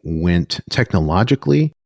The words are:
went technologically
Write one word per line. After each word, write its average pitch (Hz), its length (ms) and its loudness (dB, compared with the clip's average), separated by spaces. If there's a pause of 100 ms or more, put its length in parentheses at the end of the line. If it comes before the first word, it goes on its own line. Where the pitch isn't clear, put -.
went 82 560 0 (120)
technologically 120 1000 0 (140)